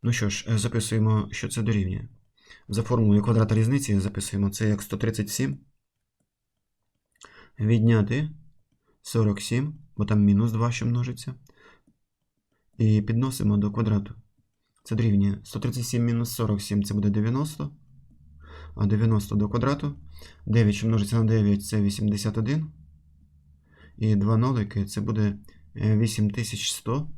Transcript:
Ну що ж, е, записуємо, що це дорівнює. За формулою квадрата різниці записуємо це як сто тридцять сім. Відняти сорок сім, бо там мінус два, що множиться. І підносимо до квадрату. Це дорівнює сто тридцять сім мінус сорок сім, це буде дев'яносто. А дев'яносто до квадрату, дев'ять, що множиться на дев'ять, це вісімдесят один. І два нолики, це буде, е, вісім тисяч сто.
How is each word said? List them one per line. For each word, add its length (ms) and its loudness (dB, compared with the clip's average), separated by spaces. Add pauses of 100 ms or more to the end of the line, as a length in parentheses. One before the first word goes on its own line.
Ну 100 0
що 180 0
ж, 180 -8
е, 100 2
записуємо, 720 0
що 180 -8
це 140 -6
дорівнює. 460 -2 (600)
За 140 -2
формулою 400 4
квадрата 320 4
різниці 460 2
записуємо 500 -2
це 180 -2
як 140 0
сто 140 -8
тридцять 340 -2
сім. 300 -4 (2000)
Відняти 720 2 (720)
сорок 380 0
сім, 380 -4 (180)
бо 80 0
там 200 2
мінус 280 4
два, 200 0
що 140 -4
множиться. 480 -4 (1400)
І 240 4
підносимо 540 0
до 140 0
квадрату. 440 0 (680)
Це 100 -6
дорівнює 500 2
сто 160 -10
тридцять 240 -4
сім 200 -2
мінус 260 0
сорок 320 -2
сім, 220 -2
це 100 -4
буде 160 2
дев'яносто. 640 -2 (1000)
А 120 -2
дев'яносто 480 2
до 140 2
квадрату, 500 -2 (480)
дев'ять, 280 4
що 120 -4
множиться 320 0
на 60 2
дев'ять, 420 2
це 160 -2
вісімдесят 560 0
один. 340 -2 (1200)
І 200 2
два 200 2
нолики, 480 0
це 160 -8
буде, 380 -2 (380)
е, 220 2
вісім 320 0
тисяч 420 -6
сто. 460 -6